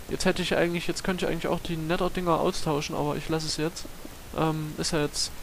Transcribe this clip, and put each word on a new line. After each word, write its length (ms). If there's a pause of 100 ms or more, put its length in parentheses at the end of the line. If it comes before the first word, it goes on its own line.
Jetzt 160
hätte 160
ich 160
eigentlich, 300
jetzt 180
könnte 220
ich 40
eigentlich 180
auch 120
die 160
Nether-Dinger 640
austauschen, 540
aber 220
ich 120
lasse 180
es 100
jetzt. 280 (520)
Ähm, 420
ist 140
ja 100
jetzt 280 (120)